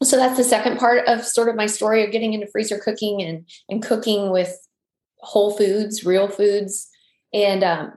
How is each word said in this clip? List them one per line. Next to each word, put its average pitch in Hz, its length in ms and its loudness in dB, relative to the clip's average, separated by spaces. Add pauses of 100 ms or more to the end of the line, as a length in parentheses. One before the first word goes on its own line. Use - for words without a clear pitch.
so 262 140 4
that's 254 200 2
the 254 60 4
second 233 360 2
part 247 280 4
of 233 160 2
sort 233 240 0
of 226 80 0
my 214 120 0
story 214 360 0
of 208 80 -4
getting 226 220 -2
into 208 140 -6
freezer 214 320 -4
cooking 208 420 -4
and, 165 240 -8 (240)
and 220 120 -6
cooking 214 500 -2
with 180 220 0 (680)
whole 208 360 0
foods, 208 480 0
real 190 240 2
foods. 202 640 -2 (440)
And, 196 300 2
um, 160 340 0